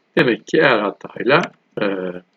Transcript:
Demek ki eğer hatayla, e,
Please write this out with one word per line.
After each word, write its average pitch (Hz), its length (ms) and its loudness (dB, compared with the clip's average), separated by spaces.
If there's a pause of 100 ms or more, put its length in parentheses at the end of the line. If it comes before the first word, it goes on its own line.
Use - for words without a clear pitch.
(180)
Demek - 300 0
ki 170 100 0
eğer 139 220 4
hatayla, 107 600 0 (400)
e, 107 40 0 (520)